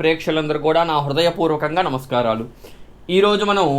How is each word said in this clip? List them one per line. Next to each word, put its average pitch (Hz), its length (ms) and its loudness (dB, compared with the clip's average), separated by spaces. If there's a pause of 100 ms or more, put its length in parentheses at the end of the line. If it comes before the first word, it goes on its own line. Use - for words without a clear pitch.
ప్రేక్షకులందరూ 156 640 0
కూడా 160 240 4
నా 156 60 0 (100)
హృదయపూర్వకంగా 160 760 0
నమస్కారాలు. 123 640 -2 (720)
ఈరోజు 202 340 2
మనం 196 160 2 (120)